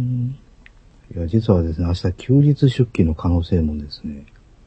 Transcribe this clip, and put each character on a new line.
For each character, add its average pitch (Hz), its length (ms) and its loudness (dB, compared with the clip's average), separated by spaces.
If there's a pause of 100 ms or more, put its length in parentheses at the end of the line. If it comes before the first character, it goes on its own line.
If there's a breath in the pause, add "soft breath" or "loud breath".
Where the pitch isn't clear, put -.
(1160)
い - 40 -10
や、 85 80 -4
実 107 260 2
は 87 100 4
で 82 120 -4
す 82 80 -6
ね、 85 40 -2
明 87 60 0
日 87 220 -2
休 - 260 -4
日 143 140 4
出 139 160 4
勤 120 360 0
の 80 80 0
可 - 140 -4
能 87 160 2
性 87 160 0
も 76 160 -2
で 73 140 -10
す - 140 -20
ね、 71 200 -12 (420)